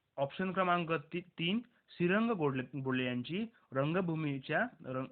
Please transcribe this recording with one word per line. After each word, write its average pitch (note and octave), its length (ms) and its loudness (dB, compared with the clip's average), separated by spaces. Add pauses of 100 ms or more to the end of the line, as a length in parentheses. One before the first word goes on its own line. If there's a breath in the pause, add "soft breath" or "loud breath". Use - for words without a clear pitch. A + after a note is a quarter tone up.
(180)
ऑप्शन F3 360 -2
क्रमांक F3 380 2
ती-, E3 300 -2
तीन, F3 380 -2 (300 soft breath)
श्रीरंग G#3 420 2
गोडले-, C#3 500 0
बोडले B2+ 240 2
यांची B2 400 -2 (280 soft breath)
रंगभूमीच्या, D#3 920 0 (180)
रंग-, C3 260 -4